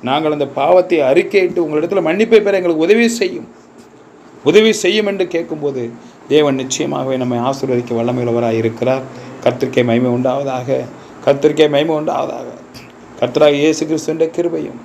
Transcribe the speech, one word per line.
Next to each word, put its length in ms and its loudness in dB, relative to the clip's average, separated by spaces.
நாங்கள் 300 0
அந்த 140 -2
பாவத்தை 540 2
அறிக்கையிட்டு 560 2
உங்களிடத்துல 460 -2
மன்னிப்பை 380 4
பெற 160 0
எங்களுக்கு 200 0
உதவி 320 4
செய்யும், 400 -4
உதவி 280 6
செய்யும் 340 0
என்று 220 -2
கேட்கும்போது 640 -4
தேவன் 280 4
நிச்சயமாகவே 600 -4
நம்மை 220 -2
ஆசீர்வதிக்க 280 -2
வல்லமையுள்ளவராய் 840 -2
இருக்கிறார். 520 -2
கர்த்தருக்கே 400 0
மகிமை 260 2
உண்டாவதாக, 760 -2
கர்த்தருக்கே 460 4
மகிமை 260 0
உண்டாவதாக. 480 -4
கர்த்தராகிய 320 4
இயேசு 340 2
கிறிஸ்துவின் 440 -2
கிருபையும் 540 -6